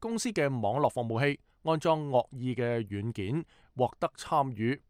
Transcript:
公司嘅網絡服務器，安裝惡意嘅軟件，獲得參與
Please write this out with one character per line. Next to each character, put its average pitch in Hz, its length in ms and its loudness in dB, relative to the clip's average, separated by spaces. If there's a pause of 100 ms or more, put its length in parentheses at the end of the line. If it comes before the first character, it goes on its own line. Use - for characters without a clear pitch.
公 226 180 -4
司 240 120 -2
嘅 156 180 2
網 120 320 0
絡 139 100 4
服 127 120 -2
務 113 220 0
器， 143 140 0 (240)
安 160 160 0
裝 156 300 0
惡 127 240 4
意 127 220 -4
嘅 120 320 0
軟 101 260 -4
件， 113 320 -4 (300)
獲 123 240 0
得 170 180 -2
參 143 360 0
與 113 380 0